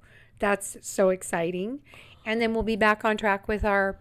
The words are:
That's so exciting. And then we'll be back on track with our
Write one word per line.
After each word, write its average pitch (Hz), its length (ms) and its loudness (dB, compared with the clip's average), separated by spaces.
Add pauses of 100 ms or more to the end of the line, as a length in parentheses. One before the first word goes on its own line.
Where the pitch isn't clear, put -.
(380)
That's 202 440 0
so - 260 2
exciting. 185 720 -2 (440)
And 226 160 -2
then 226 140 0
we'll 226 80 0
be 220 140 -2
back 214 280 4
on 214 120 2
track 208 320 0
with 214 160 -2
our 196 360 0